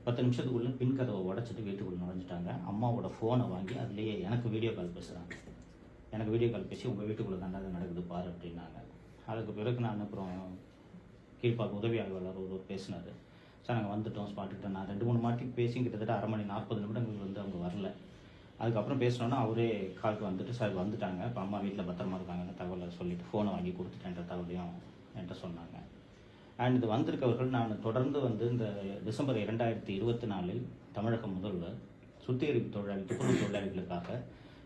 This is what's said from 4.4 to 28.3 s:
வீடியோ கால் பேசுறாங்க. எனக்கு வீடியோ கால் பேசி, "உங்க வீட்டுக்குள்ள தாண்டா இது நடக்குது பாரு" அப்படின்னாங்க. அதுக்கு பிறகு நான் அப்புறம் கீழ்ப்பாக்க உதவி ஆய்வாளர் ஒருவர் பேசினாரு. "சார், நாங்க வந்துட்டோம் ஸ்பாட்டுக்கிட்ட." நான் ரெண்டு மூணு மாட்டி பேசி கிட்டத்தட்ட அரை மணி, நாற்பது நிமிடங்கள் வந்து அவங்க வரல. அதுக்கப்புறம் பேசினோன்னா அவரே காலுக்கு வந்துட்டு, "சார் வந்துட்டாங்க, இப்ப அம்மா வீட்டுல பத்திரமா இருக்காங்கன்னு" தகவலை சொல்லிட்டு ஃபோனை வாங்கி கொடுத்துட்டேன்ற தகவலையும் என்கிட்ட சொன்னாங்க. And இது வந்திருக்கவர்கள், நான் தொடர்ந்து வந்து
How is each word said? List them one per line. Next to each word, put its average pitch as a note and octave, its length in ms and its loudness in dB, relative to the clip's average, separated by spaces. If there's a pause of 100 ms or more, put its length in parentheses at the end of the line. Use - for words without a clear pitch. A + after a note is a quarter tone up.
வீடியோ A2 240 2
கால் F3 240 -4
பேசுறாங்க. F2 380 -10 (760)
எனக்கு G#2+ 200 0
வீடியோ A#2 200 6
கால் G2 100 -2
பேசி, - 260 -4
"உங்க G2+ 160 0
வீட்டுக்குள்ள G#2+ 320 0
தாண்டா F#2 240 -4
இது F#2+ 120 -6
நடக்குது F2 300 -4
பாரு" F2 280 -4
அப்படின்னாங்க. E2+ 520 -10 (440)
அதுக்கு A2 260 -4
பிறகு A#2 280 0
நான் A2 200 0
அப்புறம் G2+ 320 -4 (1080)
கீழ்ப்பாக்க A2+ 280 4
உதவி A2 300 2
ஆய்வாளர் F#2+ 380 -2
ஒருவர் F#2+ 320 -4
பேசினாரு. F2 420 -6 (500)
"சார், A#2 200 2
நாங்க G2+ 140 0
வந்துட்டோம் G#2+ 280 -2
ஸ்பாட்டுக்கிட்ட." G2 440 -6
நான் F#2 200 -2
ரெண்டு G2+ 180 0
மூணு A#2+ 140 6
மாட்டி A#2 240 2
பேசி B2 380 2
கிட்டத்தட்ட A2 340 2
அரை G#2 140 2
மணி, A2 140 2
நாற்பது G#2 380 -2
நிமிடங்கள் G#2+ 380 -2
வந்து G2 200 -4
அவங்க F#2+ 180 -4
வரல. F2 340 -2 (680)
அதுக்கப்புறம் A#2 440 2
பேசினோன்னா A#2+ 340 4
அவரே A2 640 2
காலுக்கு G#2+ 240 2
வந்துட்டு, F#2+ 240 -2
"சார் F#2+ 380 0
வந்துட்டாங்க, G2 380 -2
இப்ப A#2+ 160 0
அம்மா G2 200 0
வீட்டுல G2+ 200 0
பத்திரமா F2+ 340 -2
இருக்காங்கன்னு" F2+ 460 -4
தகவலை F2+ 260 -4
சொல்லிட்டு F2 360 -2 (100)
ஃபோனை G#2 120 4
வாங்கி F2+ 240 2
கொடுத்துட்டேன்ற F2 600 -6
தகவலையும் F2 600 -4 (260)
என்கிட்ட F2 140 -6
சொன்னாங்க. E2+ 500 -8 (760)
And B2 200 6
இது A#2+ 100 4
வந்திருக்கவர்கள், B2+ 600 4
நான் A2 320 2
தொடர்ந்து B2+ 380 4
வந்து A#2 300 4